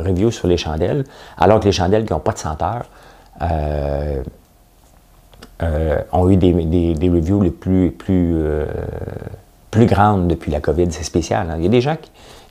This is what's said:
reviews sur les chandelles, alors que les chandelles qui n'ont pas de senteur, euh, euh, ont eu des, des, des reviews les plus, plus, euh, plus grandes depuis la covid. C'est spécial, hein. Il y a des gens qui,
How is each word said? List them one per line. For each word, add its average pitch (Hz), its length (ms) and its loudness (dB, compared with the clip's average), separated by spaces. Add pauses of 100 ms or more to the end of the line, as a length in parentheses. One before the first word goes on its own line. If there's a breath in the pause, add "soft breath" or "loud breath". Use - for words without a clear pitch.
reviews 95 260 0
sur - 160 -4
les 87 100 4
chandelles, 90 480 -2 (320 loud breath)
alors 101 240 4
que 90 40 -6
les 101 60 4
chandelles 98 340 0
qui - 80 -4
n'ont 78 60 -2
pas 104 140 -2
de - 60 -10
senteur, 80 440 -6 (580 loud breath)
euh, 73 800 -2 (1400)
euh, 80 380 -2 (100)
ont 90 180 2
eu 98 60 6
des, 90 160 4
des, 85 420 0
des 82 160 0
reviews 87 320 2
les 87 100 2
plus, 92 400 0
plus, 90 440 0
euh, 76 300 -2 (1080)
plus 113 140 6
grandes 98 420 4
depuis 82 240 -2
la 73 80 -2
covid. 82 320 0
C'est 82 120 -10
spécial, 104 460 -2
hein. 80 80 -4
Il 82 60 -2
y 87 40 0
a - 20 2
des 123 100 4
gens 143 160 0
qui, - 160 -18 (400 loud breath)